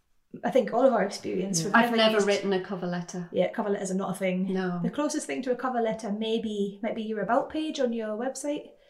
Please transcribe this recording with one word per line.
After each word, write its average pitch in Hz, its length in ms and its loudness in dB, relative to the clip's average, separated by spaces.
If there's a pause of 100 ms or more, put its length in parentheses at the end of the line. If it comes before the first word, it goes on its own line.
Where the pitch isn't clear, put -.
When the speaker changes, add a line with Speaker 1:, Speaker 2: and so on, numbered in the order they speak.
(440)
Speaker 1:
I 175 60 -2
think, 214 240 4
all 247 120 6
of 247 80 8
our 202 100 4
experience, 196 560 -2
Speaker 2:
Yeah. 165 80 0
Speaker 1:
we've 202 80 2
Speaker 3:
I've 226 100 8
Speaker 1:
never 233 120 2
Speaker 3:
never 220 180 6
Speaker 1:
used 202 120 4
Speaker 3:
written 196 260 2
a 185 80 2
cover 180 260 -6
letter. 175 460 -6
Speaker 1:
Yeah, 190 180 2
cover 208 180 -2
letters 196 220 -2
are 185 40 0
not 190 200 -2
a - 20 -10
thing. 190 360 0
Speaker 3:
No. 185 280 -2
Speaker 1:
The 175 80 0
closest 294 380 -2
thing 269 160 -4
to 254 80 -2
a 240 40 2
cover 240 260 -2
letter 220 300 -2
maybe 214 720 -2
might 226 140 -2
be 226 80 -4
your 214 180 -4
about 240 280 2
page 311 320 -4
on 240 100 2
your 214 260 -4
website, 269 520 -6 (200)